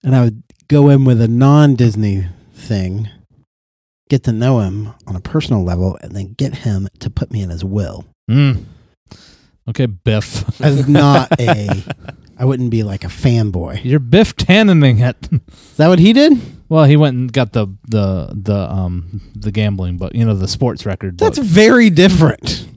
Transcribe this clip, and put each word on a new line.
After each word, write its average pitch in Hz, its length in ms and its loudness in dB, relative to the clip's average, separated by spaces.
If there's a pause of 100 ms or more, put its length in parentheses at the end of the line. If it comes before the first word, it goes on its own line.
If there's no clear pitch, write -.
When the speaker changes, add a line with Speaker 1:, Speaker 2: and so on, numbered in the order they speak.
Speaker 1:
And 135 100 0
I 123 100 4
would 113 180 -4 (260)
go 143 220 4
in 135 160 4
with 120 160 4
a 113 60 2
non-Disney 117 960 2 (260)
thing, 101 560 -8 (1000)
get 135 140 0
to 117 80 -2
know 120 280 0
him 107 320 -6 (140)
on 92 100 -10
a 92 40 -10
personal 123 440 -4
level, 90 380 -2
and - 120 -16
then 98 200 -12
get 135 220 -6
him 98 300 -6 (120)
to - 100 -10
put - 240 -8
me 107 80 -6
in 95 80 -6
his 82 160 -10
will. 98 400 -6 (260)
Speaker 2:
Mm. 135 340 0 (1040)
Okay, 120 180 -2
Biff. 107 760 -4
<laughs> - 0 -
Speaker 1:
As 139 280 0
not 143 400 4 (120)
a, 107 280 -2 (720)
I 127 60 -4
wouldn't 127 260 -2
be, 113 120 -2
like, 98 220 -8
a 90 40 -8
fanboy. 104 760 -2
Speaker 2:
You're 135 160 0
Biff 135 360 2
Tannening 170 640 4
it. 123 160 0 (120)
<laughs> - 40 -4
Speaker 1:
Is - 440 -8
that 156 120 4
what 180 100 4
he 196 140 6
did? 277 280 4 (280)
Speaker 2:
Well, 160 160 4
he 147 120 6
went 143 200 2
and 123 160 -6
got 120 200 -2
the, 110 140 -2 (220)
the, 98 460 -2
the, 101 200 -4 (180)
um, 90 480 -6 (140)
the 104 180 -8
gambling 95 460 -4
book, 92 160 -8
you 117 100 -2
know, 110 100 0
the 92 140 -4
sports - 380 -4
record 95 320 -8
Speaker 1:
That's - 200 0
Speaker 2:
book. 254 80 -4
Speaker 1:
very 214 440 6
different. 175 760 2 (100)